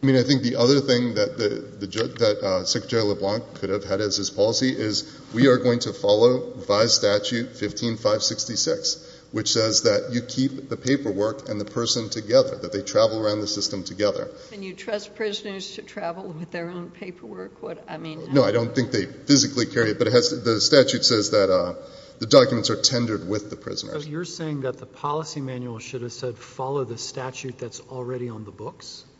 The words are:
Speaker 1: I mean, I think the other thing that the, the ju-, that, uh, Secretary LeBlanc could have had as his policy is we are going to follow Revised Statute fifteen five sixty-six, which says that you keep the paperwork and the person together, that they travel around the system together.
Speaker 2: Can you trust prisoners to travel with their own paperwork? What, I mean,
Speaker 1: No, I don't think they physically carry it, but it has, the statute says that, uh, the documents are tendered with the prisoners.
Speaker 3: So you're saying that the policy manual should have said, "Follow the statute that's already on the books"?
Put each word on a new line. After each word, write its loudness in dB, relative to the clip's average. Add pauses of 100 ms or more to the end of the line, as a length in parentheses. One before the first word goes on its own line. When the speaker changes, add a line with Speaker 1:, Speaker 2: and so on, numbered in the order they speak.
Speaker 1:
I 2
mean, 6
I 6
think 2
the 0
other 6
thing 0
that -2
the, 0 (300)
the -6
ju-, -4
that, 0
uh, -2
Secretary -2
LeBlanc -2 (120)
could -6
have -2
had -2
as -2
his -4
policy 2
is -4 (120)
we 6
are 8
going 2
to -6
follow 4
Revised 2
Statute 0
fifteen -4
five 0
sixty-six, -4 (260)
which -2
says 2
that 2
you -2
keep -4
the -4
paperwork -2
and -6
the -6
person -4
together, 4
that -10
they -2
travel 2
around 0
the -4
system -4
together. -2 (200)
Speaker 2:
Can -14
you -10
trust -8
prisoners -8
to -14
travel -10
with -12
their -8
own -12
paperwork? -14
What, -12
I -12
mean, -10
Speaker 1:
No, 6
I 4
don't 0
think 0
they 0
physically 2
carry 2
it, -4
but 4
it 0
has, 4
the 2
statute 6
says 4
that, 6
uh, 2 (420)
the -6
documents 6
are -2
tendered 0
with -4
the -10
prisoners. -10
Speaker 3:
So -12
you're -8
saying -8
that -4
the -18
policy -6
manual -8
should -10
have -8
said, -8
"Follow -6
the -8
statute -10
that's -12
already -8
on -12
the -16
books"? -16 (140)